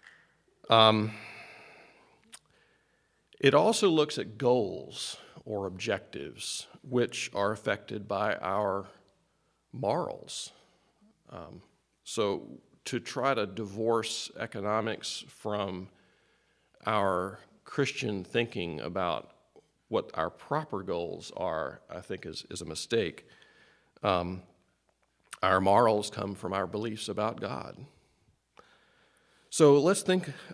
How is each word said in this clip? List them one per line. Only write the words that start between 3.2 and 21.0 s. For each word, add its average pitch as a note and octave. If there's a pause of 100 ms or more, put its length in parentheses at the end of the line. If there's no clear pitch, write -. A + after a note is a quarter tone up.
it C3
also E3+
looks D3+
at G#2+
goals A#2 (280)
or G2+
objectives, F#2 (160)
which -
are G2+
affected G#2+
by G2+
our G2 (840)
morals. - (800)
Um, E2+ (400)
so G2+ (420)
to A#2+
try C3+
to G#2+
divorce A2
economics A2
from G2 (960)
our G2 (240)
Christian A2
thinking F2+
about F2 (560)
what -
our D#2+
proper C#3+
goals F2